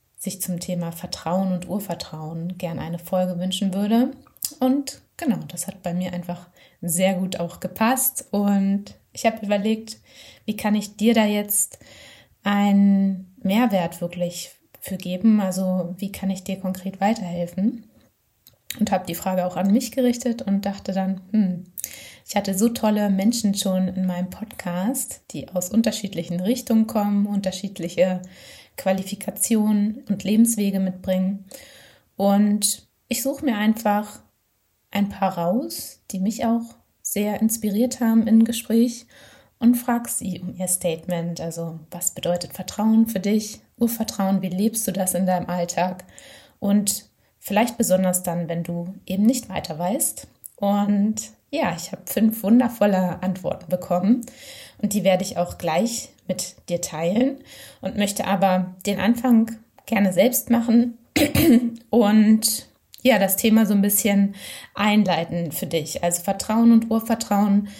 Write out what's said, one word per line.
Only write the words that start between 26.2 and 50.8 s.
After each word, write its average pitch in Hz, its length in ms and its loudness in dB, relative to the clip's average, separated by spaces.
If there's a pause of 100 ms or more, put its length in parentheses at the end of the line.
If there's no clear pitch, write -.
Richtungen 220 460 2
kommen, 208 400 0
unterschiedliche 185 960 -2 (540)
Qualifikationen 208 1300 0
und - 160 -2
Lebenswege 208 560 2
mitbringen. 190 640 -2 (720)
Und 202 680 2 (220)
ich - 140 -4
suche 277 220 -4
mir 233 120 2
einfach 208 640 0 (680)
ein 202 180 2
paar 185 300 -2
raus, 214 600 -4 (100)
die 190 80 -6
mich 196 260 -2
auch 226 180 0 (380)
sehr 208 400 -4
inspiriert 220 600 0
haben 226 260 4
im 226 180 6
Gespräch, 233 600 0 (520)
und 240 160 6
frag 233 340 -2
sie 180 320 -6
um 180 140 -8
ihr 180 140 -4
Statement. 170 720 -4
Also, 165 400 -8 (100)
was 175 220 -6
bedeutet 175 400 -4
Vertrauen 220 540 2
für 196 140 -2
dich? 214 400 -2 (180)
Urvertrauen, 202 640 0
wie 190 60 -4
lebst 202 380 -2
du 180 60 -2
das 185 220 -2
in 180 120 0
deinem 180 220 0
Alltag? 180 560 -2 (540)
Und 202 500 0 (300)
vielleicht 226 380 0
besonders 185 460 2
dann, 170 260 -4
wenn 170 140 -4
du 170 320 -6 (120)
eben 190 180 0
nicht 269 240 2
weiter 165 300 -6
weißt. 185 480 -4 (300)
Und 202 580 2 (360)